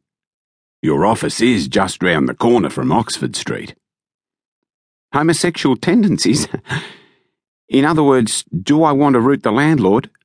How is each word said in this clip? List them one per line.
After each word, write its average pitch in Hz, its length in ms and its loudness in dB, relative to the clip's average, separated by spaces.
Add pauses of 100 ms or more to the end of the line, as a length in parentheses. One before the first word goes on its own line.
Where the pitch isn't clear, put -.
(840)
Your 76 240 0
office 113 340 -2
is 113 280 0
just 95 340 -2
round 80 260 0
the 64 60 -6
corner 117 340 2
from 67 240 -4
Oxford 98 440 -4
Street." - 380 -10 (1400)
"Homosexual 156 640 0
tendencies? 165 680 0 (640)
<laughs> - 580 -20
In 135 160 2
other 156 160 2
words, 131 500 2
do 147 300 0
I 151 100 2
want 139 220 2
to 120 60 4
root 127 220 0
the 117 80 -2
landlord?" 117 600 2 (140)